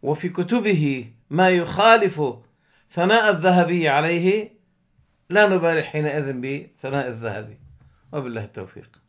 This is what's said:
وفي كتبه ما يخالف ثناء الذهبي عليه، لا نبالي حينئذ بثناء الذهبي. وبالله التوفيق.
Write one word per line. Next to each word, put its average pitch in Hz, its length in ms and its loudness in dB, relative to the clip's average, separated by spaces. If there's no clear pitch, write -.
وفي 156 260 -4
كتبه 175 840 -2
ما 185 200 2
يخالف 180 720 2
ثناء 214 400 2
الذهبي 175 580 2
عليه، 170 640 0
لا 208 180 4
نبالي 165 340 0
حينئذ 151 500 -4
بثناء 135 760 -6
الذهبي. 110 500 -10
وبالله 120 320 -8
التوفيق. - 640 -18